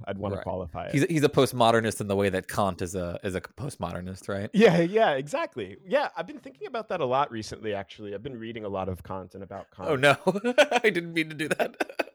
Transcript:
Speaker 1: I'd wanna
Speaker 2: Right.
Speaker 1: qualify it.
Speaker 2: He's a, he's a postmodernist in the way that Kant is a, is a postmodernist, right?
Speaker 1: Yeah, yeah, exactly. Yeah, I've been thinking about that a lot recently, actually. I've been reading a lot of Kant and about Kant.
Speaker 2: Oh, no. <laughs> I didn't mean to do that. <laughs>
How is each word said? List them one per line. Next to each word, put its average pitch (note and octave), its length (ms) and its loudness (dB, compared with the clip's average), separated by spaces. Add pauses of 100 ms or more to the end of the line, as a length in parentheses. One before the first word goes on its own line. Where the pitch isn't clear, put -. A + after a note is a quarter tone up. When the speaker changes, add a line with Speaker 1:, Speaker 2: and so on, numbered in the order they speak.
Speaker 1:
I'd G2 140 -6
wanna G2 160 -2
Speaker 2:
Right. - 80 -8
Speaker 1:
qualify F2+ 440 -6
it. - 60 -6
Speaker 2:
He's C#3+ 100 4
a, C#3 40 2
he's D#3 160 2
a D3+ 60 4
postmodernist A#2 720 4
in G#2 80 -4
the G2+ 80 2
way G2+ 140 4
that F#2 180 -2
Kant G2 360 0
is F2 120 -6
a, F2 280 -4
is G2 100 -4
a F2+ 80 -2
postmodernist, F2+ 880 -10
right? G2+ 240 -4
Speaker 1:
Yeah, F#3+ 260 8
yeah, F#3 340 4
exactly. C3+ 720 -4
Yeah, A#3 320 0
I've E3 120 -8
been D4 120 -14
thinking C#4 280 -14
about A#3 220 -8
that F3+ 120 -4
a C#3 40 2
lot C3 260 2
recently, A2 420 -6
actually. G2+ 400 -8
I've G2 80 -8
been C3 160 -10
reading A2+ 260 -10
a G#2 60 -6
lot F#2+ 200 -2
of F2+ 140 -6
Kant F#2 300 -10
and G2 100 -14
about F#2+ 280 -14
Kant. F#2 180 -8
Speaker 2:
Oh, D3+ 60 2
no. C3+ 200 6 (100)
<laughs> G3+ 280 0 (300)
I A3 80 6
didn't E3+ 220 -4
mean D#3+ 160 -2
to D#3 60 -12
do D3+ 140 -4
that. A3+ 280 0
<laughs> - 380 -6